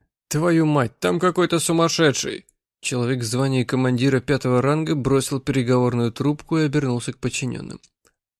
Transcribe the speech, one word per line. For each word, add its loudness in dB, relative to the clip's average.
«Твою 2
мать, 0
там 0
какой-то 0
сумасшедший!» 0
Человек -2
в -4
звании 0
командира 2
пятого 0
ранга 0
бросил 0
переговорную 0
трубку -4
и 2
обернулся -2
к -20
подчинённым. -8